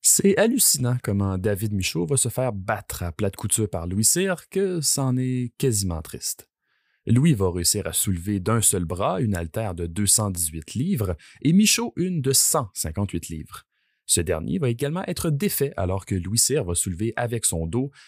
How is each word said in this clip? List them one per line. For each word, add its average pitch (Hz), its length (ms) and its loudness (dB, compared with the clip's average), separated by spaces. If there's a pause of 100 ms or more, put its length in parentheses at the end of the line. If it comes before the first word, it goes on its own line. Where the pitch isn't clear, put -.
C'est - 380 4
hallucinant 143 640 2
comment 98 340 0
David 104 380 0
Michaud 90 320 0
va 143 100 0
se 120 140 0
faire 127 240 -2
battre 101 480 -6
à 85 100 -4
plate 98 240 -2
couture 110 320 0
par 85 180 -4
Louis 98 180 0
Cyr 180 440 0
que 190 320 -2
c'en 131 380 0
est 127 400 -2
quasiment 101 420 0
triste. - 480 -10 (560)
Louis 135 300 4
va 95 180 2
réussir 90 340 0
à 82 60 -6
soulever 98 480 -2
d'un 110 220 2
seul 92 240 2
bras 107 340 -2
une 107 160 0
haltère 87 380 -4
de 85 100 -6
deux 85 220 -2
cent 104 240 2
dix-huit 80 420 -6
livres 101 420 -2 (280)
et 151 100 4
Michaud 220 440 4
une 180 260 -2
de 135 100 0
cent 131 400 2
cinquante-huit 87 560 -4
livres. - 380 -12 (440)
Ce - 120 2
dernier 82 360 -2
va 135 120 0
également 143 360 -2
être - 220 -4
défait 147 480 0
alors 92 300 -2
que - 80 -2
Louis 95 240 -2
Cyr 131 260 2
va 87 100 -2
soulever 98 420 -2
avec 120 280 -4
son 82 220 0
dos 127 240 -2 (180)